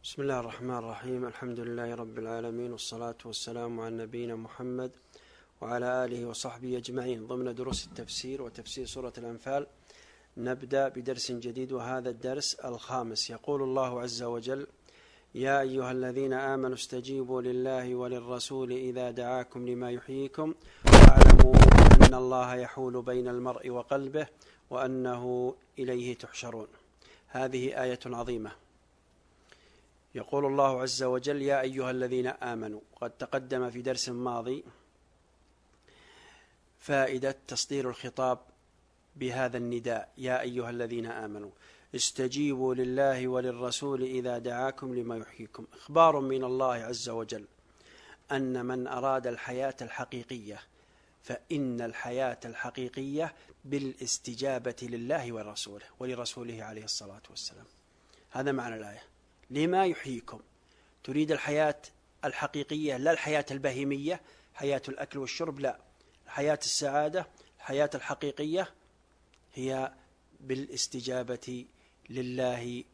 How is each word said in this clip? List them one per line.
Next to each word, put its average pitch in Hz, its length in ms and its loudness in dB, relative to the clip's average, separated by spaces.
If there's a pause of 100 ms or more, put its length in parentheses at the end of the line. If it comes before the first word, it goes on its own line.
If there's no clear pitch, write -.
بسم - 120 -12
الله 135 180 -2
الرحمن 123 380 -8
الرحيم. 120 480 -8
الحمد 120 340 -12
لله 120 360 -8
رب 113 240 -12
العالمين، 117 520 -8
والصلاة 117 540 -12
والسلام 117 540 -10
على 113 160 -10
نبينا 117 400 -10
محمد 127 560 -10 (720)
وعلى 123 440 -4
آله 120 200 -8
وصحبه 120 520 -8
أجمعين. 123 500 -8
ضمن 127 280 -6
دروس 127 320 -8
التفسير 127 540 -12
وتفسير 120 440 -14
سورة 123 320 -12
الأنفال، 123 500 -6 (680)
نبدأ 131 500 -2
بدرس 127 440 -8
جديد، 123 400 -8
وهذا 127 380 -6
الدرس 127 440 -6
الخامس. 120 760 -8
يقول 135 340 -6
الله 131 380 -2
عز 120 220 -10
وجل: 120 440 -8 (680)
"يا 135 260 0
أيها 131 300 -4
الذين 127 420 -4
آمنوا 135 420 -4
استجيبوا 127 680 -6
لله 127 540 -4
وللرسول 123 760 -8
إذا 127 400 -6
دعاكم 123 560 -8
لما 123 240 -6
يحييكم، 135 640 -8 (320)
واعلموا - 680 12 (520)
أن 127 60 8
الله 127 420 -2
يحول 123 460 -4
بين 123 260 -4
المرء 123 420 -6
وقلبه 139 580 -6 (420)
وأنه 127 840 -6 (240)
إليه 123 380 -6
تحشرون". 113 500 -14 (600)
هذه 131 560 -6
آية 127 220 -4
عظيمة. 117 460 -8 (1600)
يقول 139 300 -4
الله 135 360 2
عز 131 220 -4
وجل: 127 380 -2
"يا 139 200 0
أيها 131 300 -4
الذين 127 360 -2
آمنوا". 113 520 -8 (160)
قد 117 160 -10
تقدم 127 580 -6
في 120 120 -12
درس 127 280 -6
ماضي 123 540 -6 (2250)
فائدة 135 560 -2 (120)
تصدير 131 420 -6
الخطاب 127 500 -4 (760)
بهذا 127 420 -4
النداء: 120 600 -6
"يا 127 240 -4
أيها 123 280 -8
الذين 120 360 -8
آمنوا 104 440 -12 (460)
استجيبوا 131 800 -2
لله 127 520 0
وللرسول 127 760 -4
إذا 127 340 -4
دعاكم 123 580 -6
لما 117 220 -6
يحييكم". 110 560 -16
إخبار 156 460 4
من 135 240 -4
الله 127 300 -2
عز 120 360 -8
وجل 113 360 -10 (840)
أن 127 340 -4
من 127 220 -6
أراد 131 400 -4
الحياة 127 540 -6
الحقيقية 117 760 -12 (640)
فإن 127 580 -6
الحياة 123 640 -6
الحقيقية 135 880 -8 (300)
بالاستجابة 131 1160 -6
لله 120 520 -6
ورسوله، 104 520 -12 (140)
ولرسوله 120 640 -10
عليه 107 200 -16
الصلاة 104 460 -12
والسلام. - 360 -16 (680)
هذا 135 200 -4
معنى 120 240 -6
الآية، 107 280 -16 (480)
لما 175 340 0
يحييكم. 131 540 -8 (640)
تريد 151 280 -2
الحياة 151 500 -2 (440)
الحقيقية، 147 720 -6
لا 143 140 0
الحياة 151 400 -2
البهيمية، 139 680 -6 (320)
حياة 139 360 -4
الأكل 139 300 -12
والشرب، 139 400 -8
لا. 135 200 -6 (460)
الحياة 147 360 -2
السعادة، 151 640 -2 (300)
الحياة 143 380 -2
الحقيقية 151 800 -6 (800)
هي 131 400 -6 (460)
بالاستجابة 127 1300 -8 (440)
لله 123 720 -6 (100)